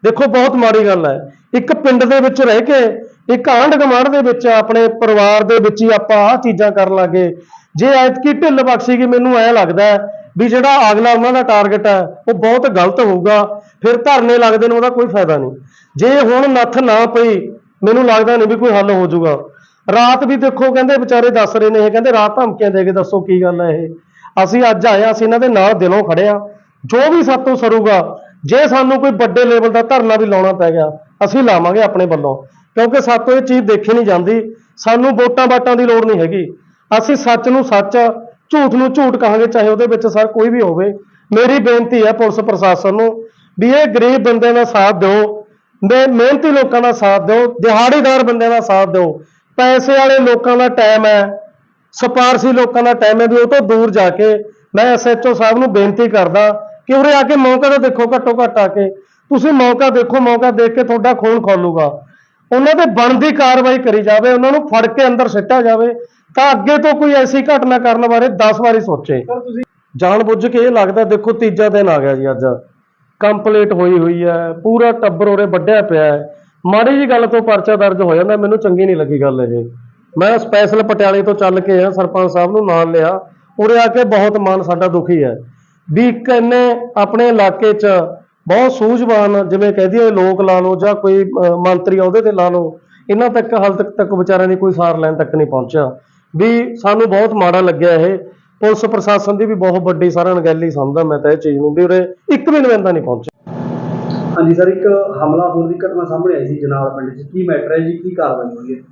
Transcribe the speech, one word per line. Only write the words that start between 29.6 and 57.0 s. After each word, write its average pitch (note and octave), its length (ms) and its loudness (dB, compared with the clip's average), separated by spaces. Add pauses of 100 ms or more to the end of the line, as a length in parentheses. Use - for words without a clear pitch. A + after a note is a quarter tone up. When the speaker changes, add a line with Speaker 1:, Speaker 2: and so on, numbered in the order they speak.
Speaker 1:
ਦਾ A3+ 120 0
ਧਰਨਾ A#3 340 0
ਵੀ A3 100 0
ਲਾਉਣਾ F#3+ 280 0
ਪੈ F3 180 0
ਗਿਆ, D#3 260 -2 (280)
ਅਸੀਂ A#3 180 0
ਲਾਵਾਂਗੇ F#3 380 2
ਆਪਣੇ G3 240 0
ਵੱਲੋਂ, C#3+ 380 -4 (320)
ਕਿਉਂਕਿ A#3+ 260 0
ਸਾਤੋਂ A#3+ 320 0
ਇਹ C4 80 2
ਚੀਜ਼ B3+ 200 0
ਦੇਖੀ G#3 320 0
ਨਹੀਂ A#3 120 0
ਜਾਂਦੀ। G3+ 500 -2 (220)
ਸਾਨੂੰ A#3+ 340 0
ਵੋਟਾਂ B3 360 0
ਵਾਟਾਂ B3 280 2
ਦੀ A#3+ 80 0
ਲੋੜ A3+ 220 2
ਨਹੀਂ G#3+ 140 0
ਹੈਗੀ, E3 280 -4 (500)
ਅਸੀਂ A3+ 180 0
ਸੱਚ A#3 340 0
ਨੂੰ C4 140 2
ਸੱਚ, G3+ 340 0 (520)
ਝੂਠ C#4 260 0
ਨੂੰ B3+ 180 0
ਝੂਠ C4 220 0
ਕਹਾਂਗੇ, A3 300 0
ਚਾਹੇ A3+ 240 0
ਉਹਦੇ A3 180 0
ਵਿੱਚ A3+ 200 -2
ਸਰ G#3+ 200 0
ਕੋਈ A3 220 -2
ਵੀ A#3 120 0
ਹੋਵੇ। F#3 320 -2 (420)
ਮੇਰੀ B3 240 2
ਬੇਨਤੀ A#3 460 0
ਹੈ G#3+ 60 2
ਪੁਲਿਸ A3 280 -2
ਪ੍ਰਸ਼ਾਸਨ F#3+ 560 0
ਨੂੰ A3+ 280 -2 (360)
ਵੀ A3+ 100 2
ਇਹ C#4+ 180 2
ਗਰੀਬ A#3+ 360 2
ਬੰਦਿਆਂ A#3 300 2
ਦਾ A#3+ 100 2
ਸਾਥ G#3 320 0
ਦਿਓ, G#3 500 0 (460)
ਮਿਹ-, C4 220 2
ਮਿਹਨਤੀ C4+ 380 2
ਲੋਕਾਂ B3+ 300 0
ਦਾ A#3+ 100 2
ਸਾਥ G3+ 300 0
ਦਿਓ, A#3 260 0
ਦਿਹਾੜੀਦਾਰ A#3+ 760 2
ਬੰਦਿਆਂ A#3 280 0
ਦਾ A#3 80 2
ਸਾਥ G3 300 0
ਦਿਓ। E3+ 320 -2 (360)
ਪੈਸੇ B3+ 360 2
ਵਾਲੇ C4+ 260 4
ਲੋਕਾਂ B3 380 2
ਦਾ B3 120 2
ਟਾਈਮ A3 360 2
ਹੈ, G3+ 340 2 (520)
ਸਿਫਾਰਸ਼ੀ B3 600 0
ਲੋਕਾਂ A#3+ 320 0
ਦਾ A#3+ 100 2
ਟਾਈਮ A3+ 280 2
ਹੈ, A#3 60 2
ਵੀ A3+ 80 0
ਉਹ A#3+ 100 4
ਤੋਂ B3 220 0
ਦੂਰ A3+ 220 2
ਜਾ F#3 200 2
ਕੇ G#3+ 340 0 (320)
ਮੈਂ G#3+ 100 2
ਐਸ B3 220 0
ਐਚ A#3+ 200 0
ਓ B3 60 0
ਸਾਹਿਬ A3+ 240 0
ਨੂੰ B3+ 160 -2
ਬੇਨਤੀ G3+ 360 0
ਕਰਦਾ G3 540 0 (240)
ਕਿ B3+ 60 0
ਉਰੇ C#4 200 4